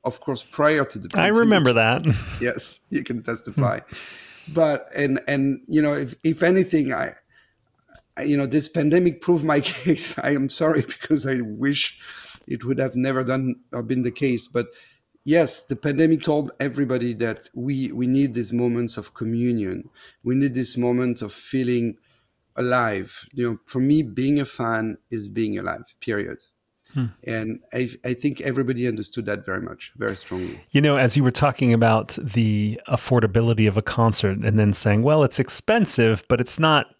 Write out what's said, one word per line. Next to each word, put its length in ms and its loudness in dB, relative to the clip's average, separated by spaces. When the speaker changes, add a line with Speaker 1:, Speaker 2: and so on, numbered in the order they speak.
Speaker 1:
of 180 -8
course, 220 -6
prior 420 2
to 140 -10
the 140 -12
Speaker 2:
I 160 2
Speaker 1:
pandemic. 100 4
Speaker 2:
remember 360 6
that. 300 2
<laughs> 160 -10
Speaker 1:
Yes, 400 -6
you 140 -2
can 180 -6
testify. 580 -2
Speaker 2:
Hmm. 720 -18
Speaker 1:
But, 380 2
and, 360 0
and, 400 0
you 120 2
know, 120 2
if, 320 -6
if 180 2
anything, 500 2
I, 220 -6
I, 60 -8
you 140 2
know, 100 0
this 220 -2
pandemic 520 2
proved 240 2
my 160 2
<laughs> 180 -6
case. 400 0
I 120 -2
am 180 0
sorry, 340 0
because 460 -2
I 140 -2
wish 580 -2
it 160 -6
would 160 -2
have 160 -2
never 260 0
done 320 -2
or 140 -6
been 180 -2
the 80 -2
case. 380 -2
But 200 -4
yes, 400 2
the 120 -6
pandemic 460 2
told 360 0
everybody 540 -2
that 400 -4
we, 400 -4
we 140 -2
need 260 2
these 220 -4
moments 420 0
of 160 -12
communion. 800 -2
We 100 0
need 200 0
this 240 -4
moment 420 0
of 140 -10
feeling 640 -2
alive. 800 -2
You 160 -2
know, 160 -6
for 140 -4
me, 220 4
being 380 0
a 60 -2
fan 500 -4
is 180 -8
being 300 -2
alive, 420 -8
period. 380 -4
Speaker 2:
Hmm. 120 0
Speaker 1:
And 360 -6
I, 160 -2
I 120 -2
think 260 -4
everybody 480 -2
understood 380 -6
that 180 -6
very 160 -6
much, 360 -14
very 200 -4
strongly. 420 -8
Speaker 2:
You 100 4
know, 160 4
as 220 4
you 40 4
were 80 4
talking 440 2
about 440 2
the 720 0
affordability 800 2
of 80 2
a 60 0
concert 560 0
and 200 2
then 140 6
saying, 300 2
"Well, 200 4
it's 160 0
expensive, 880 2
but 120 2
it's 180 -4
not 280 4